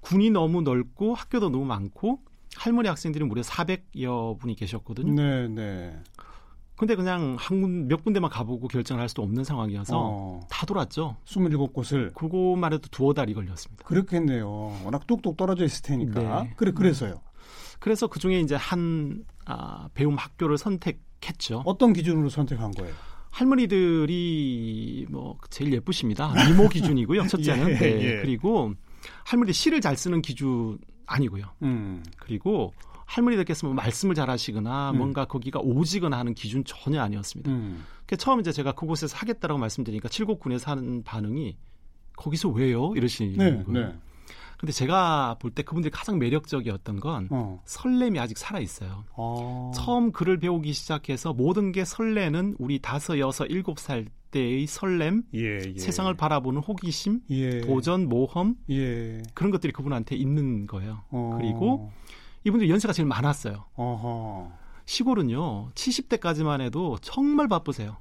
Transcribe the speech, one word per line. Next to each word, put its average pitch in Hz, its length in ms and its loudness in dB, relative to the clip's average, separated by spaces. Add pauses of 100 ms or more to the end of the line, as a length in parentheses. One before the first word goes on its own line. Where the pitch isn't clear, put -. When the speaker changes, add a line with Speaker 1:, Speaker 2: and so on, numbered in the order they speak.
Speaker 1:
군이 208 300 4
너무 175 300 4
넓고 143 540 0
학교도 214 340 0
너무 135 140 0
많고 127 560 -2 (380)
할머니 233 320 2
학생들이 156 340 -2
무려 120 180 0
사백여 123 1000 -2
분이 120 140 -4
계셨거든요. 113 580 -2
Speaker 2:
네, 139 340 2
네. 98 500 -6 (760)
Speaker 1:
근데 220 220 2
그냥 175 420 0
한 190 220 0
군-, 175 260 0
몇 156 160 2
군데만 190 260 2
가보고 120 380 -4
결정을 123 340 -2
할 120 60 -2
수도 117 140 -6
없는 110 240 0
상황이어서 110 520 -2
Speaker 2:
어. 98 420 -4 (100)
Speaker 1:
다 - 160 -4
돌았죠. 156 580 -2
Speaker 2:
스물일곱 151 480 2
곳을? 131 440 0
Speaker 1:
그것만 180 580 2
해도 151 180 -4
두어 135 220 4
달이 127 200 0
걸렸습니다. 92 520 -8
Speaker 2:
그렇겠네요. 123 880 0 (100)
워낙 117 240 -4
뚝뚝 175 300 0
떨어져 185 260 2
있을 - 200 0
테니까. 120 600 0
Speaker 1:
네. 120 140 -6
Speaker 2:
그래, 196 140 4
그래서요? 139 500 2 (580)
Speaker 1:
그래서 214 280 2
그중에 185 340 2
이제 143 140 2
한, 165 680 -2 (220)
아, - 480 -8
배움 143 220 4
학교를 151 420 0
선택했죠. - 1080 -4
Speaker 2:
어떤 190 280 6
기준으로 160 340 4
선택한 131 440 0
거예요? 92 220 -6 (880)
Speaker 1:
할머니들이 143 1300 0
뭐, 139 280 -8 (120)
제일 143 240 0
예쁘십니다. 127 600 0 (140)
미모 190 220 12
기준이고요. 160 560 4
Speaker 2:
<laughs> - 20 2
Speaker 1:
첫째는. 151 420 4
Speaker 2:
예, 143 100 4
Speaker 1:
네. 117 240 4
Speaker 2:
예. 113 180 2
Speaker 1:
그리고 135 520 2 (520)
할머니들 240 280 4
시를 311 280 4
잘 147 160 2
쓰는 170 240 0
기준 120 560 -2 (280)
아니고요. 101 400 0 (180)
Speaker 2:
음. 104 400 -2 (140)
Speaker 1:
그리고 123 560 -2 (320)
할머니들께서 196 600 2
뭐, 135 80 0
말씀을 131 400 0
잘하시거나 127 760 -2
Speaker 2:
음. 135 60 2
Speaker 1:
뭔가 135 280 0
거기가 135 340 -6
오지거나 156 580 2
하는 120 160 -2
기준 113 320 -4
전혀 143 360 -2
아니었습니다. 104 500 -4
Speaker 2:
음. 101 320 -4 (220)
Speaker 1:
그래서 - 180 -2
처음 254 160 6
이제 170 120 0
제가 139 220 0
그곳에서 156 440 -4
하겠다라고 180 420 -2
말씀드리니까 110 500 -4
칠곡군에서 147 600 -2
하는 123 320 -4
반응이 113 540 -4 (580)
"거기서 156 340 -2
왜요?" 127 460 2
이러시는 113 420 0
Speaker 2:
네, 147 260 4
Speaker 1:
거예요. 110 240 0
Speaker 2:
네. 82 80 -10 (600)
Speaker 1:
근데 151 140 -4
제가 147 680 2
볼 120 120 -6
때 147 100 -6
그분들이 156 300 -2
가장 - 280 -2
매력적이었던 120 840 0
건 135 300 -4
Speaker 2:
어. 104 340 -4
Speaker 1:
설렘이 247 540 2
아직 113 180 -4
살아있어요. 101 640 -8 (100)
Speaker 2:
어. 120 600 -6
Speaker 1:
처음 240 380 2
글을 180 260 2
배우기 160 320 0
시작해서 143 640 -4
모든 180 400 2
게 185 100 0
설레는 202 760 0
우리 135 200 0
다섯, 143 400 -2
여섯, 135 280 0
일곱 180 320 -2
살 117 260 -4 (260)
때의 131 360 0
설렘, 185 560 0 (120)
Speaker 2:
예, 110 300 -2
예. 95 120 -8
Speaker 1:
세상을 185 380 0
바라보는 143 460 0
호기심, 202 600 -2 (100)
Speaker 2:
예. 131 300 0
Speaker 1:
도전, 143 460 2
모험, 135 480 2 (140)
Speaker 2:
예. 117 520 -2 (120)
Speaker 1:
그런 196 180 2
것들이 165 220 0
그분한테 131 420 -4
있는 135 500 0
거예요. 104 440 -8
Speaker 2:
어. 117 280 -4
Speaker 1:
그리고 117 540 0 (540)
이분들 208 240 4
연세가 175 240 4
제일 160 140 2
많았어요. 120 580 0 (100)
Speaker 2:
어허. 113 760 -6 (360)
Speaker 1:
시골은요, 139 920 0
칠십 - 340 -2
대까지만 156 520 0
해도 131 400 -2
정말 285 480 2
바쁘세요. 123 520 -2